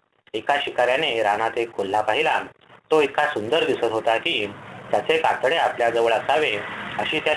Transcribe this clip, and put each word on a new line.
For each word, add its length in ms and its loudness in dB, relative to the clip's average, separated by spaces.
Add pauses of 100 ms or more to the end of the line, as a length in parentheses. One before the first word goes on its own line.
(340)
एका 260 0
शिकाऱ्याने 600 0
रानात 340 0
एक 140 -2
कोल्हा 300 -2
पाहिला. 420 0 (480)
तो 100 6
इतका 260 2
सुंदर 380 -2
दिसत 200 0
होता 320 0
की 360 -4 (380)
त्याचे 280 2
कातडे 380 2
आपल्याजवळ 560 2
असावे 460 2 (400)
अशी 220 -2
त्या 160 0